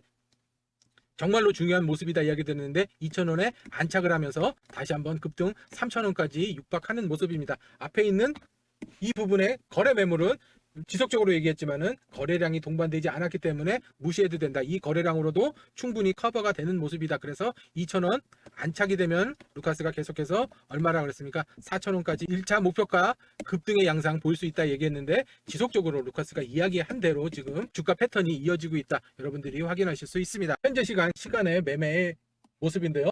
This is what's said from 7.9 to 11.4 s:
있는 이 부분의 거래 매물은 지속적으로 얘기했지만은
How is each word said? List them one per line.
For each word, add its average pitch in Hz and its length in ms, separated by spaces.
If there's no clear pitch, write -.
있는 214 300
이 220 120
부분의 202 440
거래 240 260
매물은 185 420
지속적으로 214 480
얘기했지만은 156 600